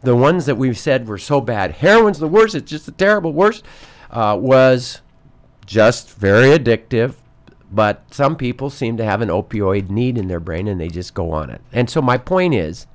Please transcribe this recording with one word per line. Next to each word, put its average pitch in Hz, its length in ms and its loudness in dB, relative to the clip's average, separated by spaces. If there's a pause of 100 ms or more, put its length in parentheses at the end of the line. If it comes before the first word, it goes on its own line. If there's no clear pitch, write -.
the 123 120 2
ones 143 300 2
that 139 100 0
we've 123 220 -2
said 131 300 -2
were 104 100 -8
so 139 240 -2
bad, 104 300 -4
"Heroin's 202 480 2
the 156 80 -4
worst, 214 260 2
it's 135 160 -8
just 151 160 -12
the - 60 -16
terrible 190 420 0
worst," 202 320 0 (460)
uh, 107 280 0
was 131 600 4 (640)
just 107 500 0
very 107 340 4
addictive, 120 680 0 (560)
but 104 320 0 (100)
some 143 220 0
people 135 340 -6
seem 117 280 -6
to 113 60 -4
have 107 180 -2
an 107 80 -2
opioid 98 600 -2
need 120 260 -2
in 98 120 -4
their 90 120 -6
brain, 85 280 -6
and 95 120 -6
they 82 100 -6
just 87 260 -12
go 82 160 -6
on 78 180 -6
it. - 120 -16 (120)
And 120 160 -2
so 156 140 -2
my 123 140 0
point 180 360 0
is 85 420 -4